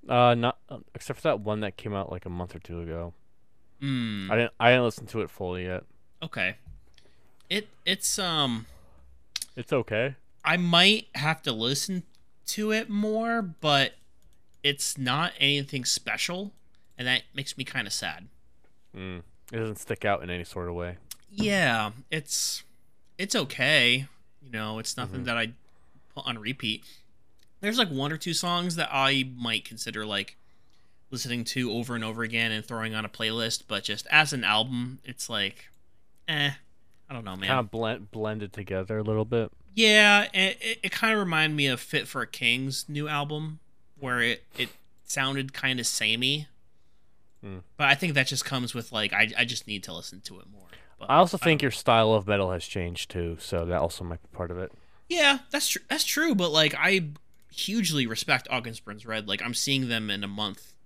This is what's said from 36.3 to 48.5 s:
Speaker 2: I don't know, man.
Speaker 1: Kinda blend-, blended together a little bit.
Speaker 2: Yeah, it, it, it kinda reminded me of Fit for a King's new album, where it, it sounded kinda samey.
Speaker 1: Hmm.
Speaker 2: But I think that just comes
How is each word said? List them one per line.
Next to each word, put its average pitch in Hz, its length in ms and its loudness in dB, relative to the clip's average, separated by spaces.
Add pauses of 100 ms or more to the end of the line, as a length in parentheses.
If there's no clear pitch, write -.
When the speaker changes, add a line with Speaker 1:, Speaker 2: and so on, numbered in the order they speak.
Speaker 2:
I 147 40 -12
don't 117 120 -10
know, 95 120 -8
man. 95 120 -4
Speaker 1:
Kinda 131 160 4
blend-, 110 460 -4
blended 107 420 -6
together 98 460 -4
a 107 40 -2
little 107 220 0
bit. 117 260 0 (240)
Speaker 2:
Yeah, 208 580 8
it, 190 280 2
it, 226 240 -4
it 190 80 -4
kinda 220 240 2
reminded 156 400 2
me 143 100 2
of 127 140 0
Fit 131 260 -2
for 135 160 -6
a 110 40 -4
King's 131 600 0
new 147 200 -4
album, 151 500 -4 (400)
where 123 220 0
it, 117 240 2 (120)
it 123 120 -2 (360)
sounded 135 480 -2
kinda 131 320 -2
samey. 123 600 0 (960)
Speaker 1:
Hmm. 95 160 -12 (180)
Speaker 2:
But 143 120 4
I 139 60 8
think 156 200 0
that 135 120 4
just - 180 -2
comes 123 280 -4